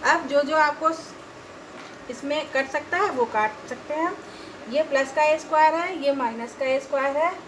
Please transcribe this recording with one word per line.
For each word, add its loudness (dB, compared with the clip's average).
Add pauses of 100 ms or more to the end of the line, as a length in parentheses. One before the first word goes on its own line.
(140)
अब 0
जो 4
जो 0
आपको 4 (1200)
इसमें -4
कट 0
सकता -2
है 2
वो 2
काट 0
सकते -8
हैं। 0 (600)
ये 2
प्लस 0
का 6
ए 6
स्क्वायर 6
है, -2
ये 4
माइनस -4
का -2
ए 2
स्क्वायर -2
है 2 (160)